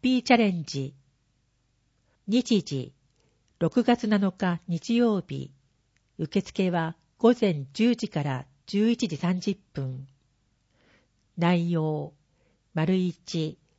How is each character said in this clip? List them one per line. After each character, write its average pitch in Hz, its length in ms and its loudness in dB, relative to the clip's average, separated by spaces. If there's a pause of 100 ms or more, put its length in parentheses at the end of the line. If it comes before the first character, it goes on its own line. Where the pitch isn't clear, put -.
ピ 254 180 2
ー 240 40 0
チ 254 100 4
ャ 240 40 8
レ 214 140 2
ン 170 120 -4
ジ。 135 300 -8 (1300)
日 226 360 2
時、 135 300 -8 (640)
六 196 240 0
月 240 240 2
七 202 240 2
日 175 360 -2
日 175 280 -4
曜 226 260 2
日。 135 300 -12 (680)
受 165 220 -2
付 - 280 -2
は 165 260 -2 (220)
午 233 220 6
前 156 340 0
十 233 220 2
時 226 140 -6
か 156 120 -4
ら 139 240 -4 (220)
十 214 240 2
一 233 160 -2
時 156 100 -6
三 180 220 -2
十 196 160 -4 (180)
分。 131 340 -8 (1300)
内 170 360 2
容、 156 420 -2 (640)
丸 165 200 2
一、 170 640 -4 (220)